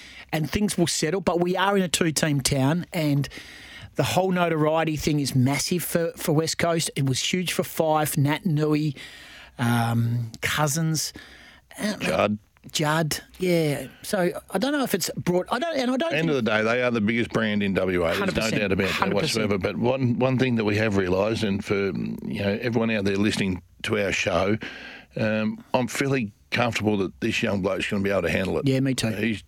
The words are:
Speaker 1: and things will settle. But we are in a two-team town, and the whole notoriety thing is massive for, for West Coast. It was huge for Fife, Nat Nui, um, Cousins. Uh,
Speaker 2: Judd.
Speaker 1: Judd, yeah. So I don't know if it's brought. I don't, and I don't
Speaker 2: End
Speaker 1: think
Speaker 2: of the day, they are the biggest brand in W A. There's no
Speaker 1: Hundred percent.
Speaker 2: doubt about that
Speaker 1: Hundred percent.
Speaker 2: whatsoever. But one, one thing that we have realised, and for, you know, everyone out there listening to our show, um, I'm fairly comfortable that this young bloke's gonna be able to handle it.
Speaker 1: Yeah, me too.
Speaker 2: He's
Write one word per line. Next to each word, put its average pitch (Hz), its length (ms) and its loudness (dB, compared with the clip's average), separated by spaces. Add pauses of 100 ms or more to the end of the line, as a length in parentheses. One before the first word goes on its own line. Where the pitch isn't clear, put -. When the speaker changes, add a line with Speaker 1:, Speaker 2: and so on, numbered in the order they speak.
(320)
Speaker 1:
and 156 160 -2
things 208 300 0
will 175 80 4
settle. 165 340 -2
But 175 200 2
we 180 160 2
are 196 200 2
in 196 60 4
a 180 60 -2
two-team 160 540 2
town, 143 500 2
and 147 360 2 (680)
the 147 80 2
whole 185 260 2
notoriety 160 680 2
thing 151 220 0
is 143 160 -2
massive 143 480 2
for, 170 340 -2
for - 160 -4
West 156 260 0
Coast. 170 360 0
It 139 120 0
was 131 140 0
huge 185 320 -2
for 180 120 -2
Fife, 156 520 0
Nat 147 300 0
Nui, 151 480 0 (640)
um, 117 720 0 (100)
Cousins. 156 720 -2 (680)
Uh, 214 180 -4
Speaker 2:
Judd. 104 420 0 (320)
Speaker 1:
Judd, 156 480 0 (220)
yeah. 165 480 2 (140)
So 180 280 0 (200)
I - 80 -2
don't 247 120 0
know 294 140 0
if 208 100 0
it's 180 220 -2
brought. 180 340 0
I 226 80 0
don't, 330 180 -4
and 254 140 0
I 262 60 0
don't 330 160 0
Speaker 2:
End 160 160 0
Speaker 1:
think - 20 0
Speaker 2:
of 143 60 2
the 117 120 0
day, 110 140 2
they 117 180 2
are 123 120 2
the 117 80 2
biggest 113 300 2
brand 107 300 0
in 98 140 0
W 92 300 2
A. 82 100 0
There's - 60 -2
no 98 60 -2
Speaker 1:
Hundred 90 100 -2
percent. 110 240 0
Speaker 2:
doubt 98 120 0
about 98 140 2
that 90 60 -2
Speaker 1:
Hundred 190 260 2
percent. 110 320 0
Speaker 2:
whatsoever. 101 80 2
But 98 200 -2
one, 123 420 2
one 131 180 2
thing 127 180 4
that 113 80 2
we 104 120 2
have 107 200 2
realised, 98 460 2
and 101 220 0
for, 107 100 0 (120)
you - 540 -4
know, 101 220 0
everyone 113 300 0
out 104 120 0
there 98 120 0
listening 98 460 0 (200)
to 110 160 -2
our 98 140 0
show, 95 460 0 (580)
um, 110 480 -2 (100)
I'm 127 140 0
fairly 135 420 -2 (220)
comfortable 113 460 0
that 90 220 -4
this 113 220 -2
young 101 200 -2
bloke's 95 260 -2
gonna 101 140 -2
be 98 80 0
able 98 120 2
to 82 80 0
handle 87 280 0
it. 71 100 0
Speaker 1:
Yeah, 131 120 2
me 135 140 0
too. 117 140 -2
Speaker 2:
He's 107 400 -2